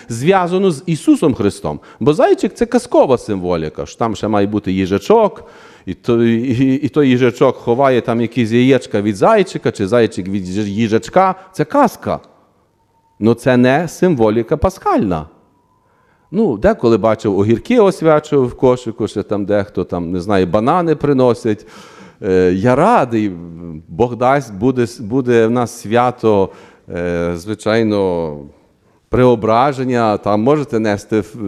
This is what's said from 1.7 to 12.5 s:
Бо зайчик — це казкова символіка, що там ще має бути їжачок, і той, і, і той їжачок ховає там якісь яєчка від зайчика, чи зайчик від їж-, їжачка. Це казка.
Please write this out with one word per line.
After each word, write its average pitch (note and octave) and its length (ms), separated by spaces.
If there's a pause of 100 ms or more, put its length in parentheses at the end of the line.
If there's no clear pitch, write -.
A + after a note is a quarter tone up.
Бо C#3 140
зайчик — C4 420
це A#3 100
казкова A#3 520
символіка, F2 680
що - 140
там A2+ 160
ще G#2 120
має G#2 200
бути G#2 240
їжачок, G2 760 (400)
і F#2 80
той, A#2 400
і, C3 420
і C#3 140
той D3 200
їжачок B2 460
ховає B2+ 460
там A#2 200
якісь A2+ 300
яєчка B2 500
від G#2 140
зайчика, F#3 560
чи G2+ 160
зайчик G#2+ 400
від F#2+ 200
їж-, G2+ 200
їжачка. A2+ 680 (180)
Це D3+ 120
казка. F#3+ 540 (1000)